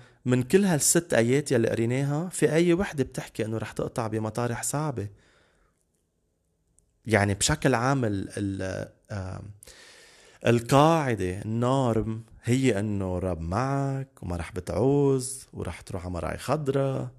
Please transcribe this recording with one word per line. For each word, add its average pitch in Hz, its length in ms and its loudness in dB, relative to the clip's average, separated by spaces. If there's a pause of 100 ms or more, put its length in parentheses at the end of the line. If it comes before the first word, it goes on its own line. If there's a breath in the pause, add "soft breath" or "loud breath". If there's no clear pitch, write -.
(260 loud breath)
من 123 180 4
كل 190 220 4
هالست 170 480 2
آيات 127 380 2
يلي 117 180 4
قريناها، 135 600 0
في 151 260 2
آية 175 180 4
وحدة 170 300 0
بتحكي - 420 -8
إنه 110 120 -4
رح 110 140 -8
تقطع - 360 -4
بمطارح 110 560 -4
صعبة. 139 440 -4 (2000 soft breath)
يعني 101 280 4
بشكل 143 420 2
عام 127 300 2
ال-، 98 320 -2
ال-، 98 520 -6 (220)
آم، 98 400 -10 (960 loud breath)
القاعدة، 117 920 4
النورم 113 840 0 (200)
هي 123 360 2
إنه 98 380 -2
الرب 90 240 -4
معك 135 840 -4
وما 87 120 -6
رح 82 160 -8
بتعوز، 135 1040 0
ورح - 280 -10
تروح 90 220 -10
على 90 100 -6
مراعي 80 240 -4
خضرا 135 800 -2